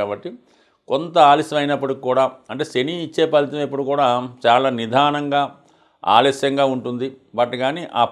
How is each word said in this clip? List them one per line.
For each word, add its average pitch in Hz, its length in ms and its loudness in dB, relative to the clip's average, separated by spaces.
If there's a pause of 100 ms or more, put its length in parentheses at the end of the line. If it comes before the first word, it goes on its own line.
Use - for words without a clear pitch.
కాబట్టి 104 280 -6 (600)
కొంత 165 260 -4 (140)
ఆలస్యం 151 320 2
అయినప్పటికి 135 460 -4
కూడా, 127 180 2 (260)
అంటే 139 200 -6
శని 135 220 -2 (120)
ఇచ్చే 160 260 0
ఫలితం 147 340 0
ఎప్పుడు 135 240 -6
కూడా 143 160 2 (400)
చాలా 127 240 4 (100)
నిదానంగా, 143 640 0 (760)
ఆలస్యంగా 139 560 2
ఉంటుంది. 123 340 -6 (300)
but 120 260 0
కానీ 160 200 -4 (180)
ఆ - 100 6